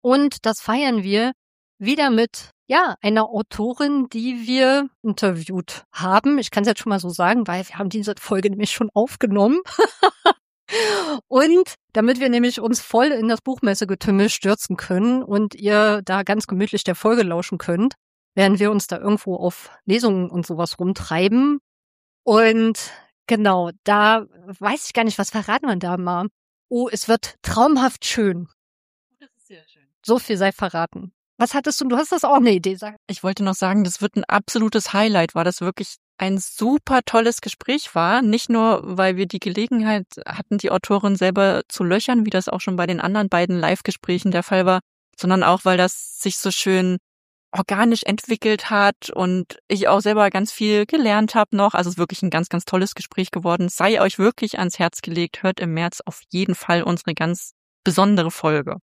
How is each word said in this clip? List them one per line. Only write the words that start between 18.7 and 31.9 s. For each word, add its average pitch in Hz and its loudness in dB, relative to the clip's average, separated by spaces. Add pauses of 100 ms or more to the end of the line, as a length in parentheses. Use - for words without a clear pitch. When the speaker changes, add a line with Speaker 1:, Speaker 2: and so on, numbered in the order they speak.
Speaker 1:
uns 202 -2
da 180 -8
irgendwo 202 -2
auf - -6 (140)
Lesungen 196 0
und 175 -4
sowas 165 -6
rumtreiben. 202 0 (640)
Und 226 2 (340)
genau, 196 2 (140)
da 208 4 (200)
weiß 202 -4
ich - -12
gar 233 2
nicht, 220 -2
was 196 -2
verraten 220 -2
wir 214 0
da 180 -4
mal. 180 -2 (400)
Oh, 240 -2
es - -6
wird - 0
traumhaft 262 2
schön. 185 -2 (720)
Speaker 2:
Das 277 -20
ist - -20
sehr 160 -20
schön. 139 -20 (160)
Speaker 1:
So 240 2
viel 226 -4
sei 190 2
verraten. 175 -6 (260)
Was 233 0
hattest 285 -2
du? 277 -2
Du 240 0